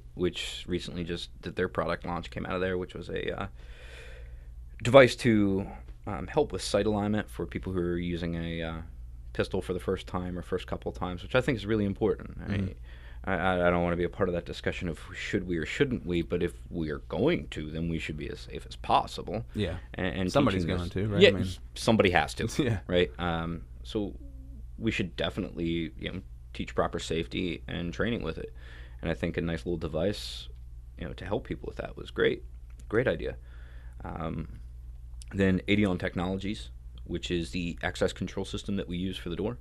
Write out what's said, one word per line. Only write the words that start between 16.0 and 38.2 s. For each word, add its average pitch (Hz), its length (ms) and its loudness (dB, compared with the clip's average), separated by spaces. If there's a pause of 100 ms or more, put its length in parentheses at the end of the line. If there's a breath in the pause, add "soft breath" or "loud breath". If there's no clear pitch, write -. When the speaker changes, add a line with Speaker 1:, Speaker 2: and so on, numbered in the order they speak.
Speaker 1:
we, 87 180 4
but 87 200 0
if 87 80 2 (180)
we 82 200 -2
are 71 80 -2 (100)
going 87 440 2
to, 76 200 -6
then 82 160 -2
we 82 100 0
should 80 200 -6
be 73 120 -6
as - 120 -10
safe - 260 -10
as - 80 -14
possible. - 680 0 (100)
Speaker 2:
Yeah. 90 220 0 (160)
Speaker 1:
And, 92 140 0
and 90 240 0
Speaker 2:
Somebody's 98 320 4
Speaker 1:
teaching 90 120 0
Speaker 2:
going 90 140 -2
Speaker 1:
this - 40 -6
Speaker 2:
to, 98 140 0
right? 104 140 4
Speaker 1:
Yeah, 202 80 12
Speaker 2:
I - 20 8
mean 95 160 2 (260)
Speaker 1:
somebody 101 380 6
has 78 220 6
to, - 200 0
Speaker 2:
<laughs> 160 100 4
Yeah. 113 220 2
Speaker 1:
right? 90 320 6
Um, 82 440 0 (220)
so 101 300 -2 (640)
we 110 140 2
should 92 240 -2
definitely, 82 840 -2
you 85 140 -6
know, 90 100 -6 (320)
teach - 220 -6
proper 85 240 2
safety 85 640 -2
and 85 280 -4
training 104 300 0
with 80 140 -4
it. - 160 -8 (480 loud breath)
And 80 80 0
I 82 40 2
think 85 240 -2
a 87 40 2
nice 82 240 0
little 87 120 0
device, 80 720 -2 (500)
you 90 80 -6
know, 67 60 -6
to - 120 -10
help 101 220 -2
people - 200 -6
with - 100 -8
that - 180 -6
was - 160 -10
great. - 320 4 (460)
Great 117 180 4
idea. 67 300 0 (680 soft breath)
Um, 82 560 -4 (760)
then 95 360 6
Adeon 101 280 6
Technologies, 95 720 -2 (340)
which - 260 -4
is 87 200 0
the 87 320 -2
access - 280 2
control 95 320 -4